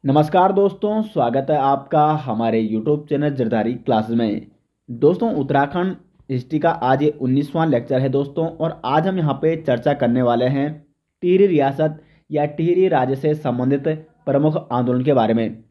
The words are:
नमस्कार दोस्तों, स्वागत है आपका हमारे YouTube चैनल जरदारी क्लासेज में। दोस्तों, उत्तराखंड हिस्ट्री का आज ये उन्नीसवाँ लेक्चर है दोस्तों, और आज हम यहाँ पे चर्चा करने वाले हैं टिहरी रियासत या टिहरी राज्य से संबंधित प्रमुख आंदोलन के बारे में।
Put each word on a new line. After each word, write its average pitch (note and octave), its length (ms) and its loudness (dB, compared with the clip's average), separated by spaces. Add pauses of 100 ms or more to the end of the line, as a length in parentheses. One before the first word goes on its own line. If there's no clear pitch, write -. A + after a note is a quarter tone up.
नमस्कार D3+ 460 4
दोस्तों, G3+ 500 0
स्वागत C3+ 480 -2
है D3+ 60 2
आपका C#3 500 2
हमारे A2+ 680 0
YouTube A2 360 -2
चैनल D3 220 0
जरदारी A#2 440 -2
क्लासेज A#2 420 -2
में। A2 300 -2 (440)
दोस्तों, F3 440 0
उत्तराखंड D3 640 -2 (340)
हिस्ट्री C3 280 -4
का D#3+ 120 2
आज C3+ 320 0
ये D3 180 0
उन्नीसवाँ D3 460 0
लेक्चर C#3 340 0
है C3+ 80 0
दोस्तों, C#3+ 400 -2
और E3 360 -6
आज D3 220 0
हम F#3+ 120 -2
यहाँ D3+ 160 0
पे D#3+ 220 -2
चर्चा D3 380 0
करने B2+ 280 0
वाले A#2+ 220 2
हैं C#3+ 420 -4 (340)
टिहरी F#3 260 4
रियासत D#3 560 0 (280)
या D3 140 0
टिहरी F3 440 0
राज्य C3+ 280 0
से D3+ 180 0
संबंधित C3+ 540 -2 (380)
प्रमुख D3 460 0
आंदोलन B2 300 0
के C#3 100 2
बारे A#2 220 4
में। A2+ 360 -4